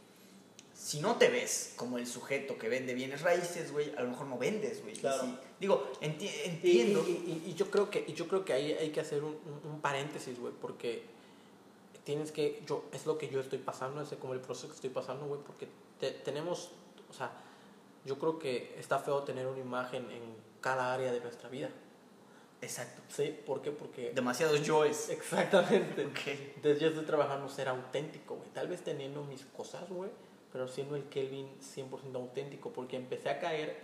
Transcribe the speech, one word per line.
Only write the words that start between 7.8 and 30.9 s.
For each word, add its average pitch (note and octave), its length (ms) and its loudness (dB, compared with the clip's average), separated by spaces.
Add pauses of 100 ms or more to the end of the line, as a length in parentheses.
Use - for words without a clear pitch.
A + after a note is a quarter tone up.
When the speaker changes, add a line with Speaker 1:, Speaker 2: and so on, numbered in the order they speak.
Speaker 2:
que, D3 160 0
y - 60 -4
yo E3+ 160 -4
creo F#3+ 160 2
que D3 80 2
ahí D3 180 4
hay D#3+ 200 0
que D#3 100 0
hacer D3 220 0
un, D3+ 100 -2 (320)
un, D#3 80 -6
un D3+ 80 -8
paréntesis, C#3 580 -2
güey, A#2+ 220 -6
porque B2 420 -4 (1000)
tienes D3+ 280 -2
que, D3 340 0
yo, C#3+ 280 -2
es - 120 -8
lo D3+ 120 2
que C#3 120 -4
yo C3+ 100 0
estoy C3 200 -2
pasando, C3+ 420 -4
es D3 80 -6 (100)
como C3 140 -4
el B2+ 60 -2
proceso C3 300 -8
que - 60 -14
estoy C3 140 -4
pasando, C3 380 -4
güey, C#3+ 180 -4
porque - 220 -12 (320)
te-, C3+ 120 0
tenemos, D#3 600 -4 (380)
o - 40 -18
sea, B2 180 -6 (720)
yo C3+ 120 -2
creo D#3+ 220 2
que B2+ 400 -2
está C#3 200 0
feo C#3+ 240 2
tener B2+ 220 -4
una C3+ 140 -4
imagen B2 500 -4
en A#2+ 120 -10 (400)
cada B2+ 320 2
área C3 180 2
de B2 80 0
nuestra A#2+ 300 -10
vida. C3 200 -6 (920)
Speaker 1:
Exacto. - 480 -8
Speaker 2:
Sí, D3+ 260 0 (100)
¿por C3+ 160 -2
qué? D3+ 100 -4
Porque C3 420 -6
Speaker 1:
Demasiados C#3 500 4
yoes. D#3 460 6
Speaker 2:
Exactamente. - 960 6
Speaker 1:
Ok. - 140 -4 (360)
Speaker 2:
Entonces D3 240 6
yo D#3+ 100 6
estoy D3+ 160 -2
trabajando C#3 440 2
ser C3+ 180 -4
auténtico, B2+ 680 -4
güey. - 140 -12
Tal C3+ 180 -4
vez F3 160 -4
teniendo C#3+ 400 -4
mis C3+ 220 -10
cosas, - 440 -10
güey, F#3+ 220 -6 (420)
pero B2+ 140 -2
siendo C#3 280 -4